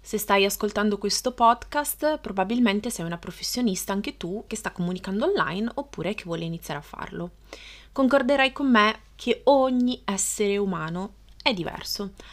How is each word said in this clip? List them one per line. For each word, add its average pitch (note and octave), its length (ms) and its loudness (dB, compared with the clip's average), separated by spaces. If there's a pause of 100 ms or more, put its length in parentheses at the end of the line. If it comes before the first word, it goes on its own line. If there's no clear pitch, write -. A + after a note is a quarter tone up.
Se - 180 -6
stai G3+ 260 4
ascoltando G3+ 540 0
questo G3+ 320 -2
podcast, C#4+ 880 2
probabilmente G#3 720 0
sei E3+ 160 -6
una E3+ 120 -6
professionista G3 720 -4
anche G3+ 240 -4
tu F#3+ 320 -8
che A3 80 -8
sta G3 160 -8
comunicando F#3 540 -2
online G#3 480 0
oppure G#3+ 400 -6
che - 100 -12
vuole E3 200 -6
iniziare E3 360 -8
a - 20 -18
farlo. F3 480 -10 (640)
Concorderai C4+ 580 4
con C#4 180 -2
me G#3+ 340 4 (120)
che - 300 -2
ogni B3+ 600 4
essere G3+ 520 0
umano F3+ 580 -4 (260)
è C#4 140 2
diverso, F#3+ 600 -8 (180)